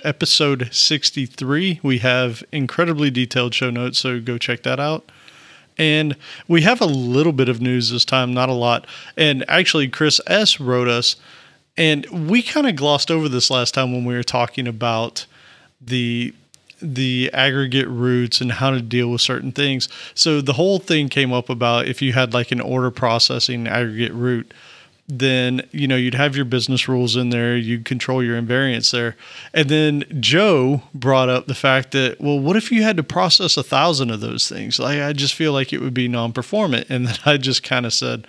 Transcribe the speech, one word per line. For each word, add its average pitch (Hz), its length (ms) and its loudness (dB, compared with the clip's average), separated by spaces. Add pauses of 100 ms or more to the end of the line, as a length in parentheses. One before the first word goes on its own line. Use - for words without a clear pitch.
episode 139 720 0
sixty-three. 147 1120 0
We 131 140 2
have 123 520 0
incredibly 147 600 0
detailed 123 420 -2
show 127 160 -2
notes, 123 300 -4
so 123 180 -2
go 117 200 -6
check 117 260 -4
that 131 160 -2
out. 151 280 -4 (680)
And 151 380 2 (320)
we 170 140 6
have 240 180 4
a 208 60 4
little 135 440 2
bit 131 180 2
of 117 120 0
news 123 300 0
this 120 140 0
time, 127 300 0
not 127 140 2
a 131 60 -2
lot. 120 340 0 (280)
And 147 300 2
actually, 160 420 2
Chris 151 380 2
S. 208 320 2
wrote 123 300 0
us, 120 260 0 (640)
and 156 300 2 (220)
we 226 140 4
kinda 277 300 0
glossed 147 400 0
over 160 160 0
this 123 220 0
last 123 220 0
time 127 200 0
when 123 120 -2
we 123 100 -2
were 123 100 -2
talking 123 420 -2
about 117 600 -4 (540)
the, 120 540 -4 (480)
the 127 500 -2
aggregate 131 540 0
routes 123 540 0
and 127 100 -2
how 131 200 0
to 127 120 0
deal 120 300 -2
with 120 80 -2
certain 127 320 -2
things. 139 360 -2 (260)
So 151 260 2
the 135 140 0
whole 180 260 2
thing 151 280 0
came 127 240 0
up 123 160 0
about 120 380 0
if 127 160 -6
you 127 120 0
had, 123 200 2
like, 120 160 -2
an 123 100 0
order 127 300 -2
processing 117 800 0
aggregate 117 440 -2
route, 120 400 -2 (540)
then, 127 540 0 (100)
you 143 160 -2
know, 131 100 2
you'd 123 180 0
have 139 200 0
your 135 120 -2
business 127 420 0
rules 123 260 0
in 123 140 0
there, 120 260 0
you'd 117 300 -2
control 127 400 -2
your 117 160 -2
invariance 123 500 0
there. 117 260 -2 (360)
And 151 160 2
then 151 360 2 (140)
Joe 143 640 2 (140)
brought 131 340 2
up 127 180 0
the 135 80 -6
fact 131 360 2
that, 131 320 0
well, 143 160 0
what 156 180 2
if 220 160 -2
you 220 100 4
had 214 140 2
to 156 60 2
process 175 560 2
a 131 40 0
thousand 139 480 2
of 107 120 -6
those 117 260 -4
things? 117 300 -6
Like, 143 240 -2
I 147 100 -2
just 139 220 -2
feel 156 180 0
like 135 220 -2
it 135 80 -6
would 131 100 -4
be 123 160 0
non-performant. 120 800 -2
And 123 180 -2
then 117 200 -4
I 147 100 4
just 131 260 -2
kinda 123 280 -2
said, 120 380 -4